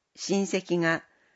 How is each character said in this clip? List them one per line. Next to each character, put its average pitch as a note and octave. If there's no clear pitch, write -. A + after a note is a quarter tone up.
親 G3
戚 F3+
が、 E3